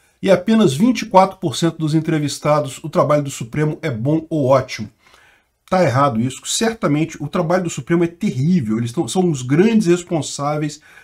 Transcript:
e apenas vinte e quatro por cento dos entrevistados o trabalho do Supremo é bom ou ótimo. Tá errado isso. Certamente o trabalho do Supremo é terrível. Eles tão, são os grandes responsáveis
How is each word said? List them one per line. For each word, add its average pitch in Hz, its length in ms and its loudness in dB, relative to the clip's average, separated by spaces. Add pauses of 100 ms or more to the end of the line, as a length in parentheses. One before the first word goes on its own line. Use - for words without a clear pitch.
(220)
e 185 80 0
apenas 208 460 4
vinte 220 260 2
e 220 60 -6
quatro 185 320 4
por 147 160 -4
cento 165 240 -2
dos 156 160 0
entrevistados 151 880 -2
o 165 40 -10
trabalho 151 360 2
do 139 80 -8
Supremo 151 500 -4
é 165 80 -4
bom 143 400 -2
ou 151 160 -2
ótimo. 123 460 0 (760)
Tá 185 160 2
errado 135 360 2
isso. 131 260 -4
Certamente 160 760 -2
o 143 60 -8
trabalho 180 380 -2
do 165 40 -6
Supremo 170 340 -2
é 170 40 0
terrível. 139 720 0
Eles 120 120 -4
tão, 165 160 -4
são 180 220 0
os 135 140 -4
grandes 175 420 4
responsáveis 151 960 -2 (220)